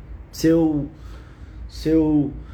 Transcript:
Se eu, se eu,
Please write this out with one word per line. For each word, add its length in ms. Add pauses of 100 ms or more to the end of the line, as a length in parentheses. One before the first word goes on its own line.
(320)
Se 160
eu, 400 (800)
se 220
eu, 420 (220)